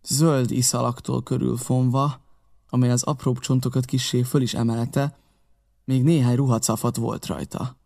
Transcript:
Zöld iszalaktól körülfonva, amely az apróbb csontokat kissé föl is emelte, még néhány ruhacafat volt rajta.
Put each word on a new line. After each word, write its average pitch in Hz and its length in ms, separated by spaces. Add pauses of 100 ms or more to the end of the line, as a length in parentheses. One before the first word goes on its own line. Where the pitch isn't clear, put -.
Zöld 135 480
iszalaktól 123 720
körülfonva, 127 960 (480)
amely 123 220
az 120 120
apróbb 131 360
csontokat 131 460
kissé 123 380
föl 131 200
is 120 120
emelte, 117 640 (680)
még 131 180
néhány 127 340
ruhacafat 117 600
volt 113 300
rajta. - 600